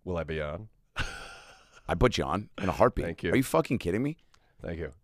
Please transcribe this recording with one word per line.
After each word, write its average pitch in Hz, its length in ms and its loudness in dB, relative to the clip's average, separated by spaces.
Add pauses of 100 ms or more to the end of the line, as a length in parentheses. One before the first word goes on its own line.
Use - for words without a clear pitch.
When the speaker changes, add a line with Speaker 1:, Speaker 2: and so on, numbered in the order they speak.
Speaker 1:
Will 90 120 -2
I 80 60 -2
be 78 160 -4
on? 78 280 -6 (280)
<laughs> - 920 -12
Speaker 2:
I 87 80 0
put 120 240 4
you 80 60 0
on 87 240 -2 (120)
in 92 80 0
a - 20 0
heartbeat. 104 340 4
Speaker 1:
Thank 82 180 -6
you. - 80 2
Speaker 2:
Are 98 40 4
you 131 60 6
fucking 139 380 2
kidding 98 240 0
me? 147 140 -4 (440)
Speaker 1:
Thank 85 160 -6
you. 80 160 -8 (100)